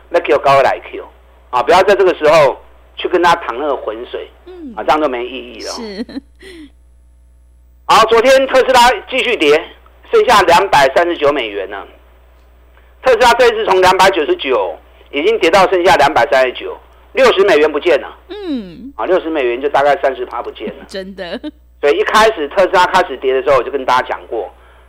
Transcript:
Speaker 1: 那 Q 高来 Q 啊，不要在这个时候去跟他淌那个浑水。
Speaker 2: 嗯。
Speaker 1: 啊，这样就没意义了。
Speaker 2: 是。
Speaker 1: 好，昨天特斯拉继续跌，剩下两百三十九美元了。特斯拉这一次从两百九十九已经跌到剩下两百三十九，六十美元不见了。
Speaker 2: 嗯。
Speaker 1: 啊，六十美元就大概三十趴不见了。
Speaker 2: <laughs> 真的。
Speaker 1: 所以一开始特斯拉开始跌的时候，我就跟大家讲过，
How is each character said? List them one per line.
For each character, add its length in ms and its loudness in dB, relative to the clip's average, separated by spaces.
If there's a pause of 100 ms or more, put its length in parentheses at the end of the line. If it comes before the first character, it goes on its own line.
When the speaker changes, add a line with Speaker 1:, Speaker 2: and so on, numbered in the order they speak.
Speaker 1:
那 120 0
Q 180 0
高 240 4
来 160 0
Q 280 -16 (440)
啊， 100 0
不 100 0
要 120 6
在 120 4
这 80 2
个 120 4
时 120 0
候 320 4 (360)
去 120 -10
跟 140 0
他 140 4
淌 240 -10
那 80 -6
个 80 -2
浑 200 -10 (140)
水。 180 -12 (200)
Speaker 2:
嗯。 280 -18
Speaker 1:
啊， 80 -10
这 60 -4
样 100 0
就 80 -2
没 160 -6
意 300 -14
义 100 -18
了。 60 -12
Speaker 2:
是。 360 -12 (1800)
Speaker 1:
好， 200 4
昨 160 2
天 260 4
特 80 -6
斯 180 4
拉 160 6 (180)
继 120 -4
续 180 -2
跌， 260 2 (480)
剩 160 4
下 140 4
两 280 2
百 260 2
三 120 2
十 80 -4
九 160 0
美 160 -6
元 220 -8
了。 180 -14 (1160)
特 80 0
斯 80 0
拉 160 4
这 100 2
一 60 6
次 160 -6
从 120 2
两 160 2
百 140 4
九 160 -2
十 120 -2
九 380 -4 (360)
已 120 -6
经 140 0
跌 140 0
到 80 4 (100)
剩 160 0
下 120 6
两 140 2
百 200 0
三 160 4
十 60 -4
九， 220 -12 (380)
六 100 2 (100)
十 120 2
美 120 2
元 140 2
不 80 -4
见 220 0
了。 160 -16 (120)
Speaker 2:
嗯。 680 -12
Speaker 1:
啊， 80 -6
六 160 0
十 80 -10
美 140 -4
元 180 -4
就 80 -4
大 140 0
概 180 2
三 140 -2
十 100 -10
趴 160 -12
不 100 -12
见 160 -14 (120)
了。 60 -20
Speaker 2:
<laughs> 40 -20
真 260 -14
的。 240 -12 (400)
Speaker 1:
所 120 0
以 80 0
一 60 0
开 260 2
始 180 -8
特 140 0
斯 80 0
拉 160 2
开 200 0
始 100 -10
跌 140 -4
的 120 -2
时 80 -2
候， 60 4
我 60 0
就 60 -8
跟 160 -8
大 160 0
家 60 -10
讲 200 -10
过， 240 -8 (380)